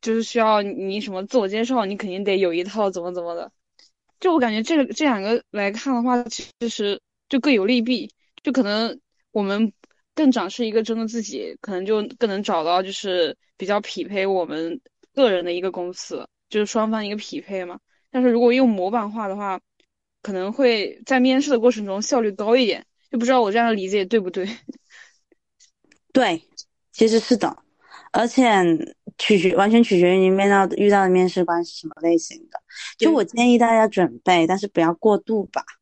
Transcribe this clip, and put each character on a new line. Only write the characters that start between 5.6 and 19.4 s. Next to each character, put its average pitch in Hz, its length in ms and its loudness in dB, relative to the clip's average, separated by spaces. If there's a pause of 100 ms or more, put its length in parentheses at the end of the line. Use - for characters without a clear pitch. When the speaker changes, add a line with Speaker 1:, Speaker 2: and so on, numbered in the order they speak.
Speaker 1:
看 226 240 -4
的 240 80 -2
话， 247 220 0
其 - 440 -10
实 202 320 -6 (280)
就 277 120 0
各 294 100 0
有 202 160 4
利 240 140 2
弊。 220 320 -4 (300)
就 294 100 -4
可 262 100 2
能 214 360 -2 (340)
我 214 100 -2
们 202 300 0 (420)
更 294 160 2
展 208 180 0
示 233 180 -6
一 220 40 -4
个 220 120 0
真 220 160 -4
的 226 80 -4
自 226 160 -6
己， 196 380 -10
可 208 120 -12
能 185 120 -6
就 214 180 -2 (160)
更 233 100 0
能 196 140 -4
找 175 220 -2
到 175 180 0
就 190 100 -8
是 180 440 -2 (200)
比 190 100 -10
较 202 140 -2
匹 190 240 -10
配 196 220 -4
我 190 180 0
们 160 360 -8 (340)
个 262 160 4
人 180 140 -2
的 175 80 -4
一 175 80 -4
个 185 100 -4
公 180 220 -8
司， - 340 -14 (220)
就 214 120 -2
是 208 60 0
双 220 240 -2
方 220 140 -4
一 202 60 -8
个 208 60 -6
匹 190 240 -10
配 190 240 -8
嘛。 180 140 -16 (320)
但 254 120 -2
是 254 80 4
如 233 100 2
果 240 120 4
用 254 160 4
模 196 220 -2
板 214 200 -4
化 214 180 -8
的 190 80 -6
话， 196 240 -8 (600)